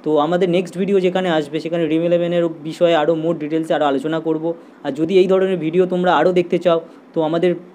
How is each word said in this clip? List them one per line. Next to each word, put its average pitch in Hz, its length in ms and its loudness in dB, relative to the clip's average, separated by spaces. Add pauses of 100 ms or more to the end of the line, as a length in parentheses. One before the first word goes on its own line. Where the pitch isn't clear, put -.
তো 151 160 0
আমাদের 175 320 0
নেক্সট 175 280 -2
ভিডিও 196 220 0
যেখানে 185 300 0
আসবে 156 300 -2
সেখানে 165 260 -4
ড্রিম 160 160 0
ইলেভেনের 170 460 0
বিষয়ে 160 460 0
আরও 156 200 2
more 160 200 -2
ডিটেলসে 160 400 -4
আরও 151 100 0
আলোচনা 147 360 0
করব। 160 340 -2 (300)
আর 143 80 -4
যদি 160 260 2
এই 190 80 6
ধরনের 190 320 2
ভিডিও 165 280 0
তোমরা 180 280 2
আরও 160 180 4
দেখতে 175 260 0
চাও 165 220 2 (340)
তো 160 80 -2
আমাদের 170 320 0 (200)